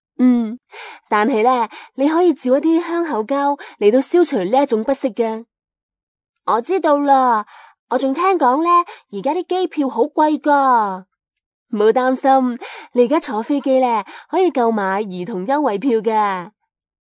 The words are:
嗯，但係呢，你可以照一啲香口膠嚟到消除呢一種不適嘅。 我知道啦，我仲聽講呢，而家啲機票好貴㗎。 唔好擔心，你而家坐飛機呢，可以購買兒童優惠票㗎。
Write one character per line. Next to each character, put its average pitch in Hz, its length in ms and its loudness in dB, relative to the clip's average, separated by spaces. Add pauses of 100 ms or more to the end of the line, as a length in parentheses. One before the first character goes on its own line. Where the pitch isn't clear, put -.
(180)
嗯， 240 400 2 (500)
但 214 220 0
係 220 140 0
呢， 240 260 2 (240)
你 277 160 0
可 330 140 2
以 349 100 4
照 254 240 0
一 294 40 0
啲 330 220 0
香 339 220 -4
口 240 180 -4
膠 285 360 -2 (180)
嚟 208 140 4
到 262 100 4
消 339 220 2
除 285 140 -2
呢 202 260 0
一 - 20 2
種 220 180 -2
不 247 80 -2
適 262 220 -4
嘅。 226 320 -4 (1000)
我 208 140 0
知 359 200 -2
道 302 180 2
啦， 262 480 2 (460)
我 247 80 0
仲 269 160 0
聽 339 80 -2 (160)
講 277 240 2
呢， 339 60 0 (420)
而 202 100 -8
家 269 140 -2
啲 359 120 -4
機 359 200 -2
票 277 200 -2
好 240 140 -4
貴 302 380 0
㗎。 247 640 0 (680)
唔 226 80 -6
好 208 140 2
擔 254 240 2
心， 254 440 2 (340)
你 247 120 4
而 - 20 -4
家 294 120 0
坐 262 240 -6
飛 285 180 -2
機 262 180 0
呢， 233 240 0 (240)
可 320 120 -2
以 370 100 2
購 247 220 0
買 196 320 -2
兒 180 200 -8
童 180 220 -8
優 269 160 0
惠 220 160 -2
票 226 220 0
㗎。 208 500 -2 (560)